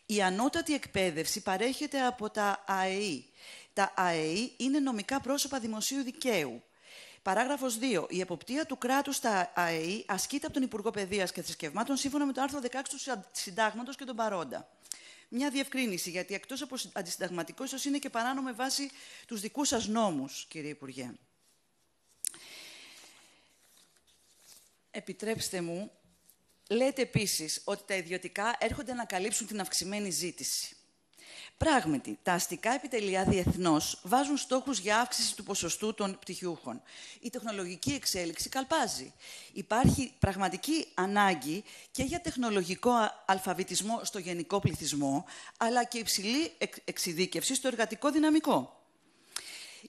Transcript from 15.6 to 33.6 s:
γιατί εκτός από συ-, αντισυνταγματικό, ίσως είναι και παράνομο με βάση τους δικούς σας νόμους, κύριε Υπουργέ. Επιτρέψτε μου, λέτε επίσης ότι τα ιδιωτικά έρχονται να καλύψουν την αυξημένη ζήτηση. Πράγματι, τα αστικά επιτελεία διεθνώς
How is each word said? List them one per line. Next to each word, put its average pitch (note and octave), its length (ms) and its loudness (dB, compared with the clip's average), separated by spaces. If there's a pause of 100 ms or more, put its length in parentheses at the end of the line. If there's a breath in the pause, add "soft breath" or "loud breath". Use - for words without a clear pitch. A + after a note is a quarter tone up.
γιατί F3+ 240 -4
εκτός B3 280 -6
από C4+ 160 -8
συ-, G3 160 -6
αντισυνταγματικό, F3 680 -4
ίσως C4 220 -4
είναι C#4+ 120 0
και C#4 120 -4
παράνομο C4 380 -2
με B3 60 -6
βάση C4 360 -2 (380 loud breath)
τους G#3+ 140 -6
δικούς C4+ 260 0
σας A3 200 2
νόμους, F#3+ 600 0
κύριε D3+ 200 -8
Υπουργέ. C3+ 420 -10 (3750 loud breath)
Επιτρέψτε G3+ 720 -4
μου, E3+ 300 -6 (800)
λέτε B3+ 320 4
επίσης F#3+ 600 0
ότι G3 220 -4
τα G3+ 100 -2
ιδιωτικά F#3 640 -2
έρχονται A#3 340 -2
να A#3+ 120 -4
καλύψουν G3+ 420 -2
την G#3+ 120 -4
αυξημένη G3 500 -2
ζήτηση. D#3 680 -4 (840 loud breath)
Πράγματι, D#3 640 2
τα F#3 100 4
αστικά F3+ 400 0
επιτελεία G#3 500 0
διεθνώς F3 800 4